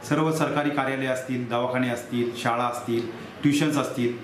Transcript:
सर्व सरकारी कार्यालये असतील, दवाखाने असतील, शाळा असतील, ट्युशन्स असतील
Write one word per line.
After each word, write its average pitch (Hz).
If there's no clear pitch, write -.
सर्व 156
सरकारी 147
कार्यालये 135
असतील, 127
दवाखाने 127
असतील, 120
शाळा 120
असतील, 120
ट्युशन्स 143
असतील 120